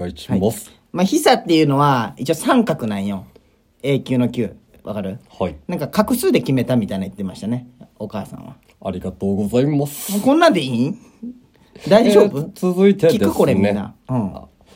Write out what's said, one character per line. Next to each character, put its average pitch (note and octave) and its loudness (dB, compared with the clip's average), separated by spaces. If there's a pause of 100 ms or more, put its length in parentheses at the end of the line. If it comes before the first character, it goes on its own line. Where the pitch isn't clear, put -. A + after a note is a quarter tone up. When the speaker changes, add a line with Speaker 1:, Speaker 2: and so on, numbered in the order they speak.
Speaker 1:
い - -12
し - -14
ま F#2+ 0
す。 - -10
Speaker 2:
は - -20
い。 - -20 (140)
ま F3+ -2
あ、 - 2
久 D4 4
っ A3+ -2
て F3 2
い D#3 6
う D3 2
の C#3 2
は、 C3+ 0
一 C3 -4
応 D#3+ 0
三 A#3+ 2
角 C#3 -4
な G2+ -4
ん G2 -4
よ。 G2 -6 (580)
永 C3+ 0
久 C3 -2
の B2 2
久。 A2+ -6 (260)
わ - -10
か G#2 -8
る？ F#2+ -10 (180)
Speaker 1:
は F#2 -2
い。 - -12 (120)
Speaker 2:
な F3+ -6
ん - -6
か D3 -6
画 G#3+ 0
数 F#4+ 0
で - 2
決 - -4
め B2+ 0
た B2+ 0
み G2+ 0
た G2+ -6
い - -4
な F#2+ -4
言 F#2 -10
っ - -20
て G2+ -10
ま F#2 -8
し - -20
た G2 -10
ね、 B2 -6 (300)
お G#2+ -10
母 G#2 -10
さ - -18
ん - -18
は。 - -20 (280)
Speaker 1:
あ G2+ -6
り F2+ -6
が F#2 -8
と G2 -4
う G2 0
ご G#2 -2
ざ A2+ 2
い C#3 4
ま C#3+ 0
す。 G3+ -6
Speaker 2:
こ C4 4
ん E4 4
な E4 6
ん - 6
で F3+ 0
い C3+ -4
い B2 -2
ん？ G3 -8 (880)
大 G#3 6
丈 G#3 8
夫？ G3 0
Speaker 1:
え - -4
ー、 E3 -10
続 F#3 2
い G3 4
て - 2
で - 6
す A3 0
ね。 G2 2
Speaker 2:
聞 - 2
く？ - -2
こ F3 2
れ C#3 2
み G2 2
ん G2+ 2
な。 G2 -8 (140)
う C3 -4
ん。 G2 -4 (420)